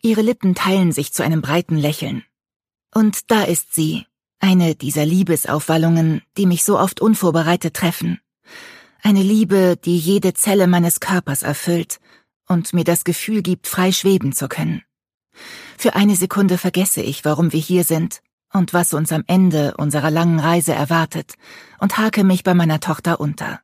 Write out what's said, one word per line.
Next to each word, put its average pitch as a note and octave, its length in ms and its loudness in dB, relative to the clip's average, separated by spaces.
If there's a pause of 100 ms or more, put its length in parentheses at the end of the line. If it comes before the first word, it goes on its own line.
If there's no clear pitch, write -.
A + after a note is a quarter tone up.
Ihre A3 180 2
Lippen G#3+ 360 2
teilen F#3 340 2
sich D3 220 -4
zu - 100 -4
einem D#3 200 0
breiten D#3+ 340 -2
Lächeln. D3 480 -4 (680)
Und G#3+ 380 0
da G#3+ 140 2
ist - 280 -4
sie, D#3 320 -4 (360)
eine F3+ 340 4
dieser D3 320 -2
Liebesaufwallungen, D#3+ 1160 0 (140)
die G3 100 2
mich F3 180 2
so G3+ 120 2
oft - 240 0
unvorbereitet E3+ 720 0
treffen. E3+ 460 -4 (800)
Eine G3 220 4
Liebe, F#3+ 600 2
die F3 140 0
jede F3+ 380 0
Zelle G3 320 2
meines F3 320 2
Körpers E3+ 460 -4
erfüllt E3 560 -4 (480)
und E3+ 260 -2
mir F3 100 2
das E3+ 200 0
Gefühl G#3 360 -4
gibt, F#3 280 -4
frei F#3 240 0
schweben F#3 400 0
zu C3+ 160 -6
können. D#3+ 340 -6 (960)
Für - 160 -2
eine G3+ 220 2
Sekunde F#3 420 0
vergesse F3+ 420 -2
ich, - 240 -8
warum D3+ 280 0
wir D#3+ 80 0
hier F3 240 0
sind E3 380 -4 (300)
und F#3 200 0
was F3 200 0
uns D#3 200 -2
am D#3+ 160 -2
Ende E3 480 2
unserer D3 340 0
langen E3 300 2
Reise E3 320 0
erwartet, D#3+ 640 -2 (440)
und - 180 -2
hake G#3+ 280 0
mich F#3 180 2
bei F#3 120 2
meiner D#3+ 260 2
Tochter - 400 -4
unter. - 440 -8